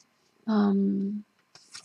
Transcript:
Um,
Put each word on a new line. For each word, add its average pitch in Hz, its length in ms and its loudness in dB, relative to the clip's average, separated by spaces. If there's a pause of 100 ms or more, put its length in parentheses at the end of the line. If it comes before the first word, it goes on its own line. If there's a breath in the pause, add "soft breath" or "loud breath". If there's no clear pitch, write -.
(480)
Um, 202 760 0 (600)